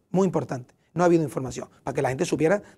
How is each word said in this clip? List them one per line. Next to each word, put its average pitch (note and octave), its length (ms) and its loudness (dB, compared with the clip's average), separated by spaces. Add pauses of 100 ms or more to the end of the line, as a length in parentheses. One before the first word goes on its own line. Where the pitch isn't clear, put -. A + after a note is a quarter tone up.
(100)
muy F#3 140 2
importante. C#3 500 -4 (200)
No E3 80 0
ha F3 40 4
habido E3+ 160 4
información, B2+ 460 -8 (160)
para C3 100 -6
que D3+ 60 -2
la C3 80 0
gente C3+ 160 -2
supiera E3+ 380 2 (160)